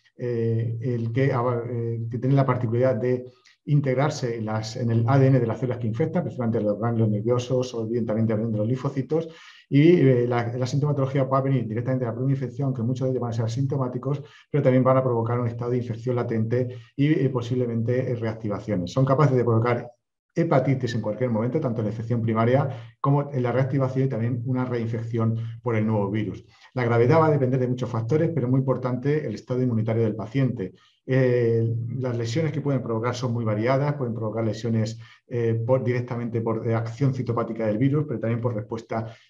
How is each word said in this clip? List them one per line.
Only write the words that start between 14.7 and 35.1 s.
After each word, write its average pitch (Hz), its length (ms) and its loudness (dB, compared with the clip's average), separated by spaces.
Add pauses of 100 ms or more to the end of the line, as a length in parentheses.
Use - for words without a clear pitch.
van 131 140 4
a 131 60 4
provocar 120 360 0
un 117 80 0
estado 117 240 -4
de 123 60 0
infección 113 380 -4
latente 117 600 -2 (180)
y, 143 120 2
eh, 151 220 2
posiblemente, 120 800 -2
eh, 117 40 -2
reactivaciones. 107 760 -4
Son 135 140 2
capaces 135 300 4
de 120 80 4
provocar 117 480 0 (440)
hepatitis 139 600 0
en 110 60 -2
cualquier 127 300 -2
momento, 120 280 0
tanto 117 220 -2
en 104 60 -2
la 98 40 -4
infección 117 300 -4
primaria 117 480 2 (320)
como 143 300 2
en 127 120 -2
la 120 80 0
reactivación 135 540 0
y 131 40 0
también 117 360 -2
una 127 180 -2
reinfección 113 720 -2 (260)
por 120 140 -2
el 107 100 0
nuevo 104 240 0
virus. 92 360 -4 (300)
La 123 100 0
gravedad 120 340 6
va 160 80 6
a 156 40 4
depender 131 280 2
de 127 80 0
muchos 123 220 -2
factores, 151 440 0
pero 120 120 -2
es 123 60 0
muy 135 80 4
importante 131 680 0
el 107 80 -6
estado 127 280 -4
inmunitario 113 420 0
del 107 120 0
paciente. 104 580 -2 (320)
Eh, 120 680 2 (220)
las 123 180 -4
lesiones 143 380 -2
que 143 80 -4
pueden 139 200 0
provocar 113 340 -2
son 120 180 -2
muy 120 100 -2
variadas, 131 520 0
pueden 120 180 -4
provocar 113 320 -4
lesiones, 110 540 -2 (280)